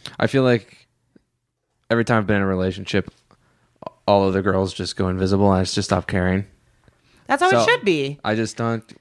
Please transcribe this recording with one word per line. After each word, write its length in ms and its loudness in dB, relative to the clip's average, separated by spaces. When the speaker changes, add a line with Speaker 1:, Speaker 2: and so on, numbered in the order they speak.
Speaker 1:
I 80 0
feel 160 2
like 440 -2
every 160 0
time 140 2
I've 80 -2
been 80 2
in 80 2
a 40 0
relationship, 640 -2
all 200 4
of 60 0
the 100 0
girls 300 0
just 220 -10
go 120 -2
invisible 440 2
and 100 2
I 20 2
just 180 -4
stop 240 -2
caring. 400 -2
Speaker 2:
That's 160 -2
how 80 4
Speaker 1:
So, 120 4
Speaker 2:
it 40 2
should 200 2
be. 380 -2
Speaker 1:
I 120 -2
just 220 -4
don't. 260 -4